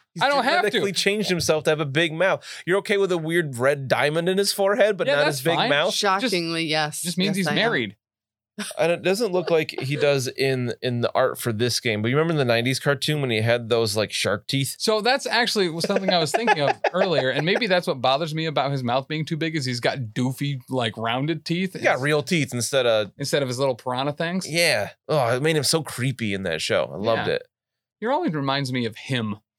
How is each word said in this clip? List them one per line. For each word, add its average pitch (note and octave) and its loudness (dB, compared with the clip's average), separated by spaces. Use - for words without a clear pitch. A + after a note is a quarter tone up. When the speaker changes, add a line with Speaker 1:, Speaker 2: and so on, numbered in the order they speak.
Speaker 1:
He's E3+ -4
Speaker 2:
I B3+ 4
don't C#4 2
have E4 2
to. G3+ 2
Speaker 1:
genetically G3+ 0
changed G3+ 0
himself D#3+ 0
to E3 2
have D3+ 2
a D#3 -2
big D3+ 0
mouth. E3 0
You're F3+ 2
okay G3+ 0
with G3 2
a F3+ 0
weird D#3+ -2
red C3+ 0
diamond D3 2
in F#3 0
his G3 2
forehead, G3+ 4
but E3+ 0
Speaker 2:
Yeah, C#4+ 2
Speaker 1:
not C#4+ 4
Speaker 2:
that's C#3+ 0
Speaker 1:
his B2+ -6
big E3 2
Speaker 2:
fine. F#3 2
Speaker 1:
mouth? D3+ 2
Speaker 2:
Just, - -2
Speaker 3:
Shockingly, F#3 0
yes. D#3 0
Speaker 2:
just E3+ -4
means F#3+ 2
Speaker 3:
Yes, F#3 -2
Speaker 2:
he's F#3+ 0
Speaker 3:
I D3 0
am. D3 0
Speaker 2:
married. E3 0
Speaker 1:
And D#3+ 2
it E3 -2
doesn't G3 0
look F3+ 0
like D#3+ 2
he C3+ -2
does C#3+ 2
in, B2+ -2
in A#2+ -2
the A2+ 0
art C3 0
for A#2+ -2
this A2+ 0
game. G#2+ -2
But A2+ 2
you B2+ 2
remember D#3+ 2
in D#3 0
the C#3 2
nineties A#2+ 2
cartoon D3 0
when C3+ 0
he A2 2
had A#2 2
those, A2+ 2
like, G#2 0
shark - -2
teeth? C3+ 0
Speaker 2:
So A3 0
that's B3+ 0
actually G#3 0
something F#3+ 0
I F3+ 4
was D#3+ 0
thinking A#3 2
of C#3 4
Speaker 1:
<laughs> - 0
Speaker 2:
earlier. E3 2
And D3 0
maybe G#3+ 2
that's F3+ 2
what C#3+ -2
bothers C#3+ 0
me D#3+ -2
about C#3 0
his C3+ -2
mouth B2+ 0
being D#3 -4
too D#3+ -6
big D#3+ -4
is D3 -4
he's B2 -2
got A#2+ 0
doofy, C3+ -2
like, A#2+ -2
rounded C3 -2
teeth. F3+ -4
Speaker 1:
He - -10
got G#3+ 2
Speaker 2:
It's B2+ -4
Speaker 1:
real D3 2
teeth C#3+ 0
instead B2 0
of G#2+ 2
Speaker 2:
instead - -2
of C3 -2
his B2 -4
little C3+ 0
piranha B2+ -4
things. F3 -4
Speaker 1:
Yeah. D3 0
Oh, B2+ 2
it B2+ -2
made D#3+ 2
him D3 0
so E3 0
creepy A#2 -4
in F#2+ -4
that E2 -2
show. E2 0
I D2 -10
loved G#2+ -2
Speaker 2:
Yeah. D#2 0
Speaker 1:
it. - -4
Speaker 2:
He G#3+ -6
always C#4+ 0
reminds C#3 -2
me B2 -2
of G#2+ -8
him A2 -4